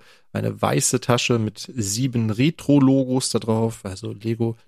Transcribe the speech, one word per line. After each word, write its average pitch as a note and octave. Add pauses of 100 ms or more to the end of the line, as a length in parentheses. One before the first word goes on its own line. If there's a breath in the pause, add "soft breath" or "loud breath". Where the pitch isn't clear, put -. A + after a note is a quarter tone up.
(320 soft breath)
Eine G#2+
weiße B2+
Tasche A#2+
mit G#2+
sieben A#2
Retro-Logos C3
da A#2
drauf. A2+
Also G#2
Lego, A2+ (100)